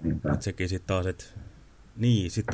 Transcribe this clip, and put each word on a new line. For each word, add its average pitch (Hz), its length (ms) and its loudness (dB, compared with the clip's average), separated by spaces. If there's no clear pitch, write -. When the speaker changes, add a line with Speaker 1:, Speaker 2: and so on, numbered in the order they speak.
Speaker 1:
Niinpä. 78 320 0
Speaker 2:
et - 80 0
sekin - 280 -2
sit 92 180 -2
taas, 92 200 2
et, - 260 -6
niin, 110 340 4
sit 110 220 -2